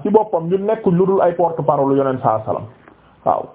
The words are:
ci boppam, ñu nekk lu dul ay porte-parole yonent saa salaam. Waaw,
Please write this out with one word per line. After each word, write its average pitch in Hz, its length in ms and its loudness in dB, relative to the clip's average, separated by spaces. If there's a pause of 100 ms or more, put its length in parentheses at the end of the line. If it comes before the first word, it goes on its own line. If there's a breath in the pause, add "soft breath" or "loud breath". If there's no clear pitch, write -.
ci 208 60 -2
boppam, 202 400 2
ñu 190 80 2
nekk 214 280 -4
lu 185 200 2
dul 190 160 2
ay 175 140 2
porte-parole 147 640 0
yonent 131 260 0
saa 110 220 0
salaam. 104 200 -6 (600 soft breath)
Waaw, - 180 0 (120)